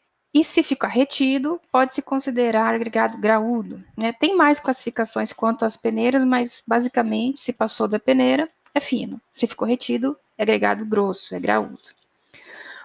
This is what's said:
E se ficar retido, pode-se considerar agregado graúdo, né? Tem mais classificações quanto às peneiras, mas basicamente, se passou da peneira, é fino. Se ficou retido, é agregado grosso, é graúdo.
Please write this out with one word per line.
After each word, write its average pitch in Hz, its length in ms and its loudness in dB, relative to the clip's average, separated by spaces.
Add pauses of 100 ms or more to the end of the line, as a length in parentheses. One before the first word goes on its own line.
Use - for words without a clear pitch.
(360)
E 302 60 6
se - 220 2
ficar 254 240 -2
retido, 269 720 0 (100)
pode-se 262 320 2
considerar 233 720 0
agregado 226 420 0
graúdo, 214 680 0 (120)
né? 226 160 -2
Tem 320 220 0
mais 294 240 6
classificações 226 760 -4
quanto 226 320 -2
às 220 120 -2
peneiras, 240 480 0
mas 247 420 0
basicamente, 233 760 0
se - 120 -4
passou 220 340 -2
da 214 140 -2
peneira, 262 480 2 (260)
é 294 60 2
fino. 214 400 -6 (100)
Se - 160 -2
ficou - 180 -4
retido, 240 520 -2 (200)
é 214 60 -4
agregado 208 420 0
grosso, 202 520 -2
é - 20 -6
graúdo. 208 460 -2 (1000)